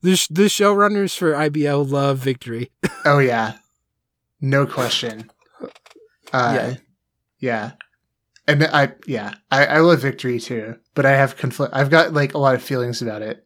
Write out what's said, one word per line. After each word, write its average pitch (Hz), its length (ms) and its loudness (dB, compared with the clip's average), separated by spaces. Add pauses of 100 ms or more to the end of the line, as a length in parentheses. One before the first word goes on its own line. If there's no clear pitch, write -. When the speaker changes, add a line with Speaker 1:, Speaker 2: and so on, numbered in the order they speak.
Speaker 1:
The 185 140 4
sh-, - 120 -2
the 160 160 2
showrunners 202 720 2
for 160 200 0
I 151 120 0
B 147 200 0
O 143 140 2
love 139 360 0
Victory. 123 580 -6
<laughs> - 40 -20 (260)
Speaker 2:
Oh, 143 120 6
yeah. 117 360 2 (880)
No 139 240 2
question. 120 640 -6 (1000)
Uh, 120 220 0
Speaker 1:
Yeah. 120 200 -2 (640)
Speaker 2:
yeah. 113 320 -6 (760)
And 147 180 2
I, 147 280 0 (140)
yeah, 104 280 -8 (160)
I, 139 160 4
I 147 140 2
love 165 200 4
Victory 127 380 -4
too, 113 380 -10 (180)
but 139 120 2
I 139 60 6
have 135 260 2
confl-, 135 340 -4
I've 135 180 0
got, 160 220 4
like, 143 220 0
a 151 40 -2
lot 135 160 4
of 123 80 -2
feelings 123 380 -4
about 107 220 -8
it. 110 240 -10